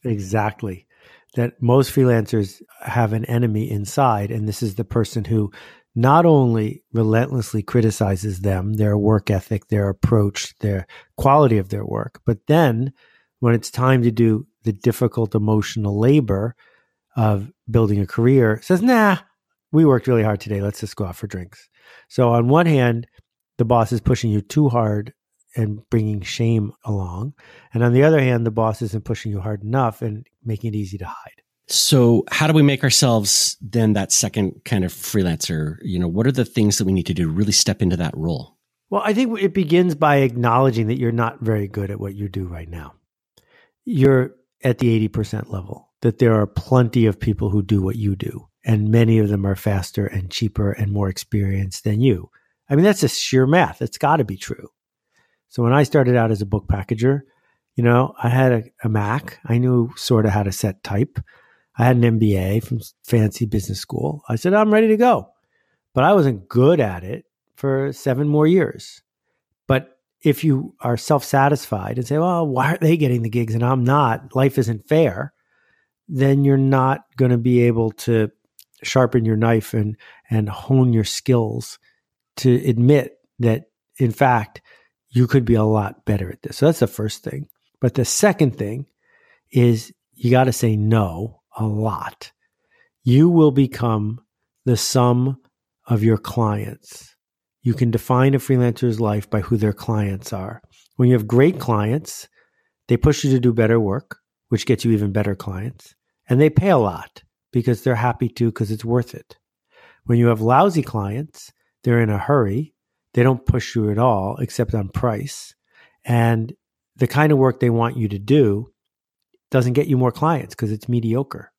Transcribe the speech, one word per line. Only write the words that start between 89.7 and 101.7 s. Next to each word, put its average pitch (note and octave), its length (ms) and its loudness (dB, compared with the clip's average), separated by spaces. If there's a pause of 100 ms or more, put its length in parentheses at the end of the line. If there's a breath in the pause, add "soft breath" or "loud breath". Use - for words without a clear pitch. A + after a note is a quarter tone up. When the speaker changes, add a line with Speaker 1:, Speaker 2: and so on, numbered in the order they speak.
Speaker 1:
you A#2+ 180 -2
gotta B2+ 220 4
say A2 220 0
no G#2+ 640 -2 (140)
a A2 100 -4
lot. - 640 -6 (720)
You C#3 260 6
will D#3+ 220 6
become A#2+ 720 -2 (440)
the B2 120 2
sum B2 640 0 (460)
of G#2+ 180 0
your A2 140 4
clients. - 960 -6 (460)
You A#2+ 120 -2
can A#2+ 180 0
define B2+ 420 0
a C3+ 60 0
freelancer's B2 600 -2
life G#2 300 -4
by G#2+ 120 -2
who A#2 160 -2
their G#2 160 0
clients G2+ 600 -6
are. F#2+ 280 -12 (340 soft breath)
When B2+ 140 4
you B2+ 40 6
have A2 140 0
great C3+ 320 2
clients, A2+ 680 -4 (600)